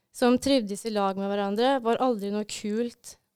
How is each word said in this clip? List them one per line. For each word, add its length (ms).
som 300
trivdes 460
i 60
lag 240
med 120
hverandre, 540
var 180
aldri 320
noe 140
kult 680